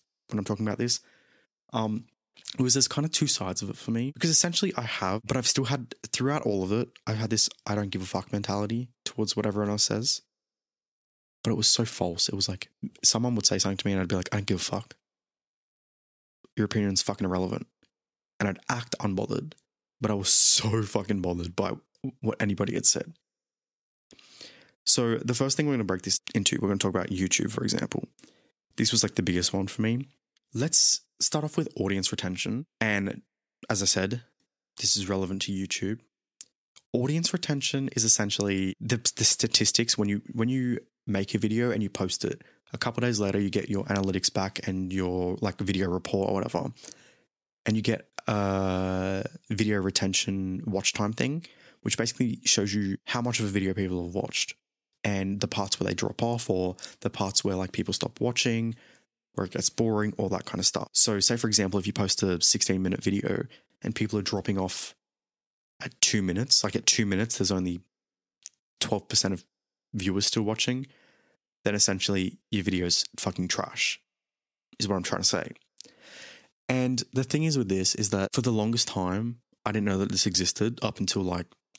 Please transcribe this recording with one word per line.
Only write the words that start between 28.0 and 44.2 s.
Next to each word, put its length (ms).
This 160
was, 120
like, 120
the 60
biggest 320
one 140
for 140
me. 260
Let's 480
start 240
off 100
with 220
audience 340
retention. 540
And 400
as 120
I 40
said, 380
this 200
is 100
relevant 360
to 100
YouTube. 480
Audience 400
retention 580
is 140
essentially 800
the, 160
the 80
statistics 760
when 120
you, 120
when 160
you 300
make 260
a 40
video 340
and 100
you 80
post 360
it, 160
a 40
couple 240
days 180
later, 200
you 100
get 200
your 160
analytics 480